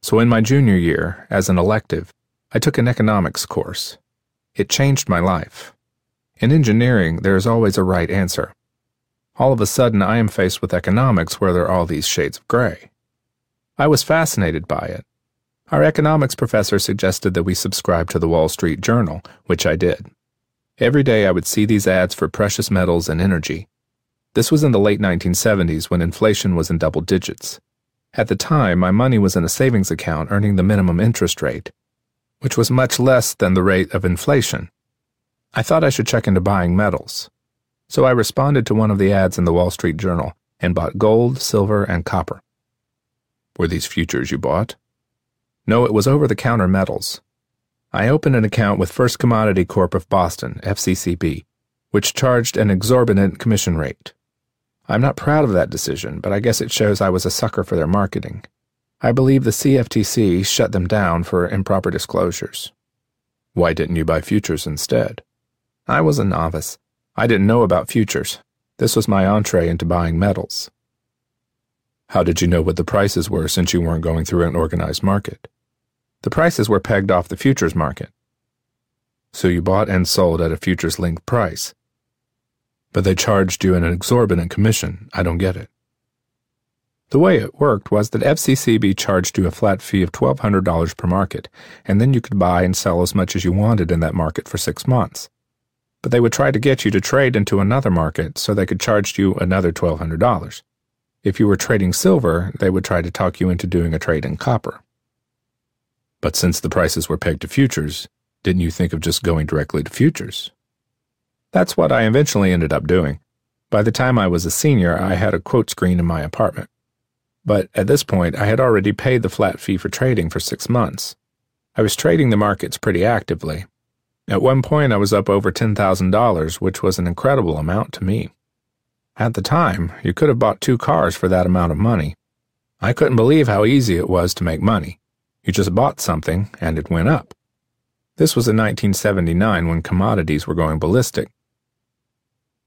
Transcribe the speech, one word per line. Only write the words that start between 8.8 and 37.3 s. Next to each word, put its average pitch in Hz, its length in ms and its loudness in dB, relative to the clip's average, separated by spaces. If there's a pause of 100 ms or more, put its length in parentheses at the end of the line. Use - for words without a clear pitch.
All 131 160 2
of 117 80 0
a 101 60 2
sudden, 113 360 2
I 104 140 2
am 113 100 2
faced 92 340 -2
with 90 140 -4
economics 95 680 0
where 95 120 2
there 87 140 0
are - 40 -2
all 87 160 0
these 76 220 -4
shades 76 300 -4
of - 100 -16
gray. 113 420 -2 (880)
I 143 80 2
was 151 160 4
fascinated 101 640 -2
by - 200 -4
it. - 180 -12 (680)
Our 147 100 4
economics 156 540 2
professor 104 420 0
suggested 95 560 -2
that 87 80 0
we 92 100 -2
subscribe 90 580 -2
to 85 100 -2
the 82 80 0
Wall 80 200 2
Street 85 320 -4
Journal, 98 400 0 (260)
which 87 200 0
I 78 80 2
did. 87 320 -2 (720)
Every 135 240 4
day 110 240 4
I 92 60 4
would 87 120 -2
see 107 200 0
these 101 240 2
ads 92 260 2
for - 140 -4
precious - 420 -2
metals 87 380 0
and 78 120 -2
energy. 85 460 -2 (680)
This - 180 0
was 151 100 2
in 143 80 4
the 110 80 4
late 101 220 2
nineteen 90 340 0
seventies 90 560 0
when 87 100 0
inflation 98 540 0
was 80 160 -2
in 82 80 0
double 80 220 -2
digits. - 580 -4 (560)
At - 140 -2
the 98 80 0
time, 110 420 2
my 90 140 2
money 120 260 2
was 95 160 2
in 90 80 2
a 80 60 -2
savings 120 420 0
account 80 400 -4
earning 101 240 0
the 92 80 2
minimum 92 380 2
interest 110 420 0
rate, - 300 -6 (640)
which - 180 -6
was 117 140 2
much 127 300 0
less 127 340 2
than 92 200 2
the 92 100 2
rate 95 280 2
of 95 120 -2
inflation. 92 640 -2 (840)
I 113 120 -4
thought 160 180 2
I 143 80 4
should 113 160 -2
check 110 220 0
into 92 120 4
buying 92 360 0
metals. - 520 -2 (600)